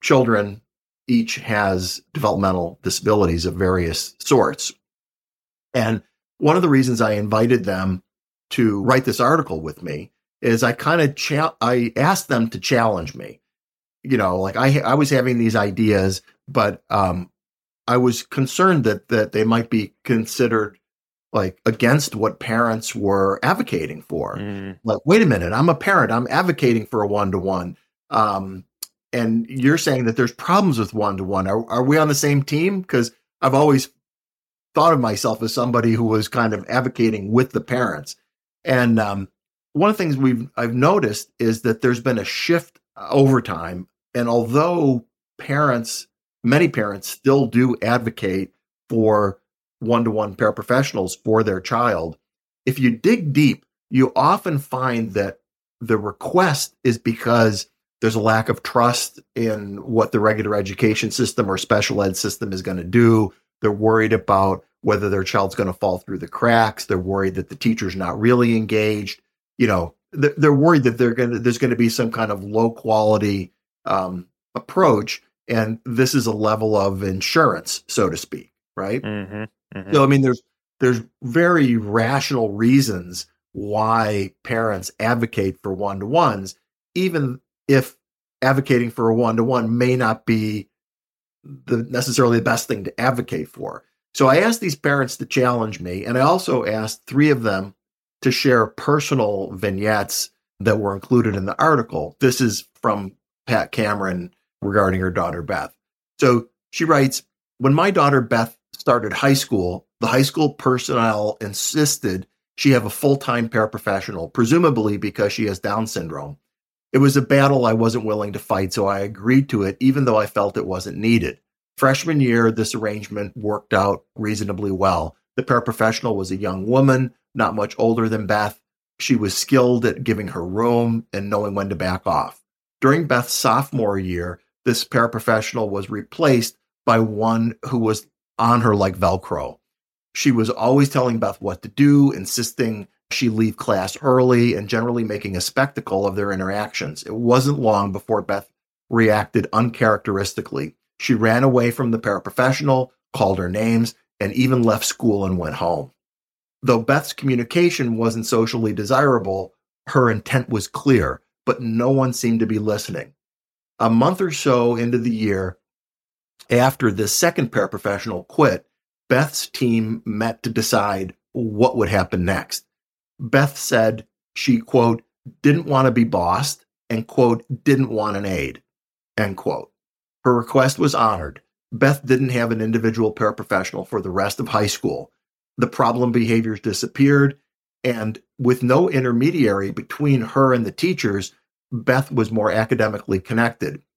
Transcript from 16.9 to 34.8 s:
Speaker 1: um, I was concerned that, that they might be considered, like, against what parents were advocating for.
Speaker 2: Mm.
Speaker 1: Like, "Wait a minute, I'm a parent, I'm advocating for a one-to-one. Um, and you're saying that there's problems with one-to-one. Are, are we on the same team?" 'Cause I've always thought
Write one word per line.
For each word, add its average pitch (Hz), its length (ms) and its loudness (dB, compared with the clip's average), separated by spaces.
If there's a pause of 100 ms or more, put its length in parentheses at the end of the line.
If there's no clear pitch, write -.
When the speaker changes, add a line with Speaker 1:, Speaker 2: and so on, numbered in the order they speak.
Speaker 1:
um, 92 400 -2 (560)
I 123 100 2
was 123 240 2
concerned 147 640 2
that, 104 240 -2
that 110 240 0
they 107 120 0
might 113 280 0
be 107 320 -2
considered, 113 760 0 (560)
like, 98 320 -2
against 120 500 2
what 107 240 -2
parents 113 540 -2
were 98 480 0
advocating 80 600 -4
for. 62 340 -8
Speaker 2:
Mm. 98 460 -10
Speaker 1:
Like, 110 220 -2
"Wait 208 180 6
a - 20 4
minute, 95 280 0
I'm 147 160 2
a 160 60 2
parent, 151 360 0
I'm 120 180 -2
advocating 135 560 0
for 110 160 -4
a 104 60 0
one-to-one. 95 720 -2 (340)
Um, 98 540 -2 (460)
and 113 380 0
you're 135 300 2
saying 131 260 0
that 113 120 0
there's 120 160 0
problems 180 440 0
with 110 160 -2
one-to-one. 98 540 -2
Are, 113 200 -2
are 123 160 -2
we 143 140 2
on 156 100 4
the 147 60 2
same 143 300 2
team?" 185 400 -2
'Cause 120 280 0 (300)
I've 131 140 2
always 143 340 4 (840)
thought 160 180 6